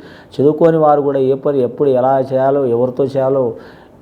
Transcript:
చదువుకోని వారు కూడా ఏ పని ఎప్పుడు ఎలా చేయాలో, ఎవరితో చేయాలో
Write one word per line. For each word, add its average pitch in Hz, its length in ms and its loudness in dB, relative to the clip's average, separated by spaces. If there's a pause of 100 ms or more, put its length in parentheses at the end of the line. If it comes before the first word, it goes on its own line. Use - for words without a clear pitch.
(360)
చదువుకోని 156 420 2
వారు 147 240 4
కూడా 139 180 -2
ఏ 131 140 0
పని 139 260 -2
ఎప్పుడు 123 300 0
ఎలా 131 300 2
చేయాలో, 135 460 0
ఎవరితో 123 400 -2
చేయాలో 135 480 -2 (480)